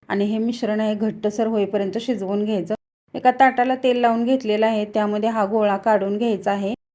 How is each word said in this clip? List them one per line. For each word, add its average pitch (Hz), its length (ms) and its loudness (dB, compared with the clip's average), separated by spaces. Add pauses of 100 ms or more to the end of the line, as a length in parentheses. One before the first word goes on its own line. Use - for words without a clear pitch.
आणि 202 180 0
हे 214 120 0
मिश्रण 220 420 -2
आहे 214 160 0
घट्टसर 214 520 -2
होईपर्यंत 202 500 -2
शिजवून 208 480 -2
घ्यायचं. 208 300 -2 (380)
एका 254 180 2
ताटाला 262 440 2
तेल 262 220 0
लावून 233 260 2
घेतलेलं 220 420 0
आहे, 214 200 0
त्यामध्ये 208 440 0
हा 220 160 0
गोळा 208 320 2
काढून 202 400 0
घ्यायचा 214 340 0
आहे 202 220 -2 (220)